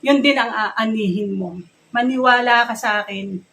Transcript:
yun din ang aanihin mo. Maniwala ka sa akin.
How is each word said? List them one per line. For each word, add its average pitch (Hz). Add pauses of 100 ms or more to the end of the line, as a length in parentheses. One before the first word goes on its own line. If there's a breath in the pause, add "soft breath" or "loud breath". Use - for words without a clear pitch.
yun 277
din 277
ang 233
aanihin 214
mo. 180 (320)
Maniwala 247
ka 240
sa 208
akin. 196 (140)